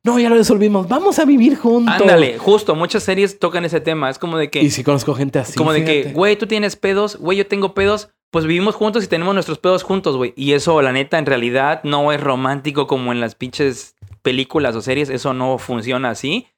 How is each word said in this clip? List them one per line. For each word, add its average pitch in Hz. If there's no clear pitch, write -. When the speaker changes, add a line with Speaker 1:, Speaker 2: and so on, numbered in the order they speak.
Speaker 1:
No, 240
ya 233
lo 233
resolvimos, 208
vamos 330
a 330
vivir 269
juntos. 233
Speaker 2:
Ándale, 170
justo, 196
muchas 175
series 196
tocan 175
ese 165
tema. 156
Es 131
como 165
de 147
que 143
Speaker 1:
Y 147
sí 127
conozco 143
gente 139
así, -
Speaker 2:
como 156
de 156
que, 156
Speaker 1:
fíjate. 135
Speaker 2:
güey, 196
tú 214
tienes 208
pedos, 202
güey, 185
yo 196
tengo 196
pedos, 202
pues 160
vivimos 185
juntos 214
y -
tenemos 175
nuestros 170
pedos 180
juntos, 185
güey. 123
Y 139
eso, 147
la 131
neta, 139
en 147
realidad 135
no 147
es 147
romántico 139
como 127
en 120
las 113
pinches 127
películas 131
o 113
series. 135
Eso 131
no 127
funciona 123
así. 151